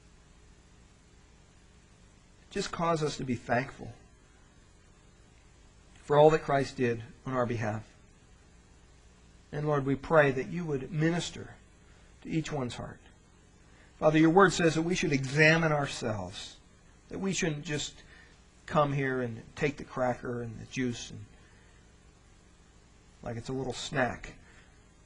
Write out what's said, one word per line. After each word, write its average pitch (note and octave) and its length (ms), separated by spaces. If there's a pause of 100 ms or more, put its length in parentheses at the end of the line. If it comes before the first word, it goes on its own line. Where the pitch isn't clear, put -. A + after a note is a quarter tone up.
(2500)
just G3 200
cause E3 320
us C#3+ 140
to C#3+ 80
be C3 120
thankful - 580 (2000)
for D3 160
all D3+ 120
that D#3 120
Christ C#3 340
did A#2+ 260 (220)
on C3+ 80
our B2 140
behalf. A2 360 (1700)
And D3+ 140
Lord, C#3+ 200
we C#3 80
pray C#3+ 380
that B2+ 160
you F3 180
would - 260
minister D#3+ 640 (680)
to - 60
each D#3+ 240
one's B2+ 220
heart. A2 260 (1000)
Father, D#3 200
your D#3+ 120
word F#3 220
says E3 220
that D#3+ 80
we E3+ 120
should F3+ 180
examine D#3 600
ourselves, A2 840 (520)
that E3+ 100
we F#3+ 140
shouldn't D#3 320
just - 300 (720)
come C#3+ 260
here C3 300
and A#2 180 (140)
take D3+ 240
the - 60
cracker B2 580
and A2+ 180
the A2 60
juice B2 440
and G#2 100 (2000)
like A#2 140
it's A#2 120
a C3+ 40
little C3 200
snack, - 600 (720)